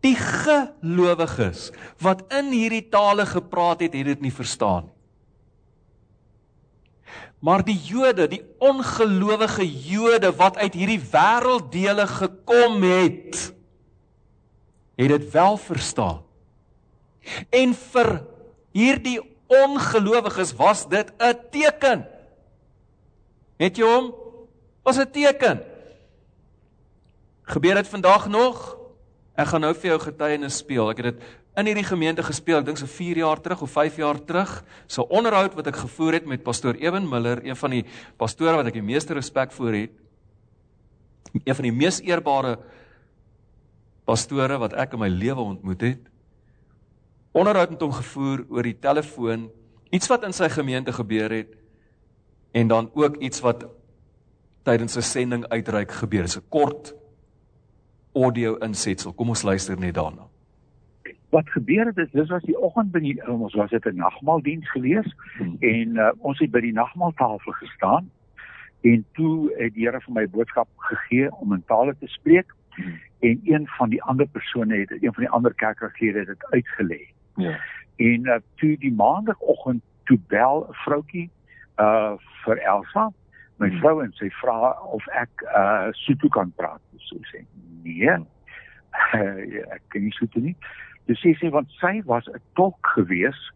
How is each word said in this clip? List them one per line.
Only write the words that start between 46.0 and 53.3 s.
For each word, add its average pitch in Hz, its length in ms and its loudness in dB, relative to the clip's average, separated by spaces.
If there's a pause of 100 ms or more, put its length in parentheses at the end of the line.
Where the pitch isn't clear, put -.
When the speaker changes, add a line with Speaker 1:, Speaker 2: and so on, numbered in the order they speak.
Speaker 1:
Onderhoud 180 400 4
met 165 80 -8
hom 147 140 -4
gevoer 135 540 -6
oor 120 180 -4
die 107 120 -8
telefoon, 127 680 -2 (460)
iets 185 180 -2
wat 240 160 0
in 185 60 -8
sy 170 200 0
gemeente 131 400 -4
gebeur 110 400 -4
het, 110 200 -8 (1000)
en 117 160 2
dan 113 240 2
ook 147 240 0
iets 135 240 -8